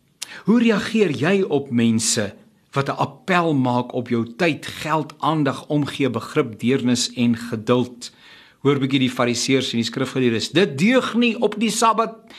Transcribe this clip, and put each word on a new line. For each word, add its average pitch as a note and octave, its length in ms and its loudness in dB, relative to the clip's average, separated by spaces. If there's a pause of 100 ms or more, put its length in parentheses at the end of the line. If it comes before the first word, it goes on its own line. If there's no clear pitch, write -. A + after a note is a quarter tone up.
(460)
Hoe A3+ 140 4
reageer G#3+ 520 2
jy D#3 300 2
op C#3+ 300 -2
mense A2+ 640 0 (380)
wat C#3 160 -2
'n C3+ 80 -4
appel E3+ 560 0
maak B2 400 0
op B2+ 160 -4
jou A#2 260 -2
tyd, E3+ 300 -2
geld, D3+ 540 -4
aandag, C#3+ 480 -2
omgee, C#3+ 420 -2
begrip, A#2 500 -4
deernis B2 540 0
en A#2+ 220 2
geduld? A#2 760 -2 (500)
Hoor C#3 180 2
bietjie C3 200 0
die C3 100 2
Fariseërs B2 600 0
en A#2 80 -2
die A2+ 60 0
skrifgeleerdes. B2+ 680 -2
"Dit D#3 260 2
deug A#3 380 2
nie A#3 240 2
op G#3+ 200 -2
die A3 120 0
Sabbat A3+ 440 0 (240)